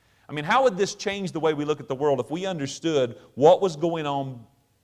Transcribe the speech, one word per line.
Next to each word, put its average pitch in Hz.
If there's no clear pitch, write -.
I -
mean, 147
how 233
would 220
this 196
change 196
the 160
way 156
we 147
look 147
at 139
the 139
world 135
if 120
we 180
understood 143
what 160
was 180
going 160
on 135